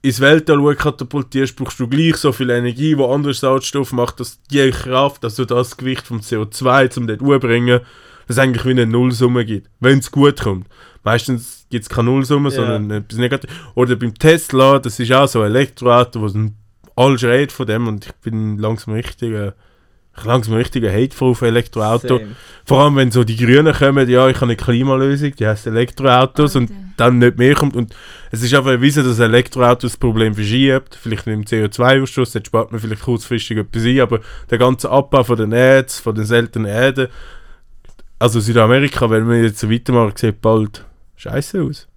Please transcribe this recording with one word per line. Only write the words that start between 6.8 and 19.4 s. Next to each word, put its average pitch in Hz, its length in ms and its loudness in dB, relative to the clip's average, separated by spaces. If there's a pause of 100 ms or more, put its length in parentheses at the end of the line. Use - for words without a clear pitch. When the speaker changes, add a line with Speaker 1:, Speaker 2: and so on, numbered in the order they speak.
Speaker 1:
um 120 100 -6
dort 107 140 4
umzubringen, 123 580 2 (480)
dass 117 80 -4
es - 20 0
eigentlich 127 280 0
wie 131 60 0
eine 123 140 2
Nullsumme 123 600 0
gibt, 104 240 -8 (100)
wenn's 131 320 2
gut 143 300 2
kommt. 95 260 -6 (380)
Meistens 117 640 -4
gibt's 113 180 -8
keine 120 240 -2
Nullsumme, 139 380 0
Speaker 2:
Ja. 135 60 -6
Speaker 1:
sondern 113 360 -4
etwas 104 260 -8
Negatives. 123 380 -4 (200)
Oder 123 200 2
beim 117 180 -6
Tesla, 139 680 4
das 117 200 -8
ist 120 140 -2
auch 135 140 4
so 120 140 -2
ein 104 100 0
Elektroauto, 120 680 0
wo 107 60 -4
ein, 107 300 -4 (400)
alles 127 260 2
redet 131 300 2
von 127 120 -8
dem 110 220 -2
und 104 180 -6
ich - 100 -20
bin 110 420 -6
langsam 107 380 -6
richtig, 117 380 -8
äh, 101 200 -6 (640)